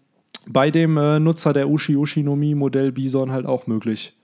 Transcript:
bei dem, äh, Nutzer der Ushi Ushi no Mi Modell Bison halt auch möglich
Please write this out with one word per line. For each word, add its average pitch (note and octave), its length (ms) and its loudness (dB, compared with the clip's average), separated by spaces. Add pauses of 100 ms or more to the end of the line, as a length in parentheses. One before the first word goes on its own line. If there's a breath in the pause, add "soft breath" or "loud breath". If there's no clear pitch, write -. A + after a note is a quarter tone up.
(500)
bei C#3 220 2
dem, D#3+ 240 2
äh, D3+ 240 2
Nutzer D#3+ 320 2
der C#3 180 0
Ushi D3 280 0
Ushi D3 260 -2
no C#3+ 140 -2
Mi D3 180 0
Modell C3+ 380 0
Bison C3 400 -2
halt C3 120 -4
auch B2+ 220 -4
möglich A2 460 -4 (100)